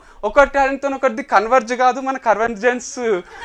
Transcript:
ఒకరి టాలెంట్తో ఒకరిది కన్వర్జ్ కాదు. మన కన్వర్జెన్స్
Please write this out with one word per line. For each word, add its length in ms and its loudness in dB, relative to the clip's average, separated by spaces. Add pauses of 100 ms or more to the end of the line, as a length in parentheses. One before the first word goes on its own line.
(240)
ఒకరి 260 4
టాలెంట్తో 380 -2
ఒకరిది 340 -4
కన్వర్జ్ 520 2
కాదు. 260 0
మన 160 -4
కన్వర్జెన్స్ 800 -2 (460)